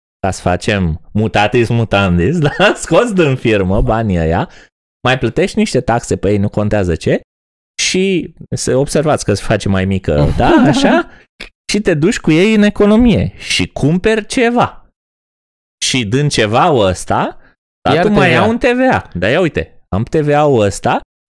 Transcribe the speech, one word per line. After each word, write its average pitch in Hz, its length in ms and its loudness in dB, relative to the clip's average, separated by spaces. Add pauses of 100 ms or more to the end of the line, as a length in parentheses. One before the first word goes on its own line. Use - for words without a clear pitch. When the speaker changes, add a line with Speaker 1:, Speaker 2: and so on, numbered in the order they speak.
(200)
Speaker 1:
ca 95 100 -4
să - 100 -10
facem 90 720 -2
mutatis 107 560 0
mutandis, 101 720 0
<laughs> 143 60 0 (120)
da? 208 160 2
Scoți 214 400 0
din 147 220 2
firmă 104 460 0
banii 110 360 0
ăia, 82 300 -2 (540)
mai 127 160 0
plătești 160 400 -2
niște - 220 0
taxe 113 360 -2
pe 95 140 -2
ei, 104 80 0
nu 101 100 0
contează 104 460 -2
ce, 143 260 -2 (600)
și 185 520 -2 (200)
se, - 200 -4
observați 143 500 0
că 104 100 0
se - 80 -4
face 107 260 -2
mai 95 160 0
mică, 85 440 0
Speaker 2:
<laughs> - 80 -2
Speaker 1:
da? 123 120 2 (180)
Așa? 277 420 0 (640)
Și 214 80 -2
te 190 140 0
duci 165 260 -2
cu - 100 -2
ei 190 240 2
în 208 80 4
economie 208 760 2
și - 320 -4
cumperi 208 580 -2
ceva. 240 640 -2 (960)
Și 127 220 -2
din 135 220 0
ceva 127 440 0
ăsta, 139 680 -2 (500)
statul 180 220 2
Speaker 2:
Iar 208 80 2
Speaker 1:
mai 185 100 4
Speaker 2:
T 160 40 2
V - 40 2
A. 170 40 2
Speaker 1:
ia 190 40 2
un 226 140 0
T - 60 -4
V 254 280 2
A. - 220 -2
Dar 92 160 -2
ia 156 100 2
uite, - 480 -4
am 98 140 -2
T - 120 -6
V 151 200 0
A-ul 147 280 4
ăsta 120 380 0 (380)